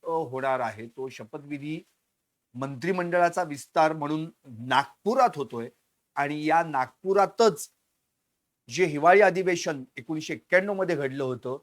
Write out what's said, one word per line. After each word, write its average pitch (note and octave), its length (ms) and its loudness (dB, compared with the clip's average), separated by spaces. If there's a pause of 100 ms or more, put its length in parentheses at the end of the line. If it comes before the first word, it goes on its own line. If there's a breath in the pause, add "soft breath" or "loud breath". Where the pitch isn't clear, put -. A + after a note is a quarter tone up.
अ, E3 60 -6
होणार C3 500 -2
आहे, A2+ 260 -6
तो C3 220 -12
शपथविधी C#3+ 720 -12 (720)
मंत्रिमंडळाचा E3+ 880 0
विस्तार D#3 500 0
म्हणून D#3 380 -4 (380)
नागपुरात G3+ 680 2
होतोय A#2+ 320 -8 (460)
आणि D3 320 -4
या D#3+ 160 4
नागपुरातच F#3 1080 0 (1000)
जे C3+ 160 0
हिवाळी E3 360 6
अधिवेशन F3 640 2 (120)
एकोणीसशे D#3 380 -8
एक्क्याण्णव F#3+ 400 0
मध्ये F#3 220 -2
घडलं C#3 280 -4
होतं B2+ 380 -6